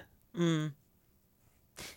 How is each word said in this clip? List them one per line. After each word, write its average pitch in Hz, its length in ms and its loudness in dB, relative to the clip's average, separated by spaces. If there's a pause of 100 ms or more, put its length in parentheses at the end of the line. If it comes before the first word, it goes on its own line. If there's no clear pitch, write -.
(380)
Mm. 160 320 2 (1300)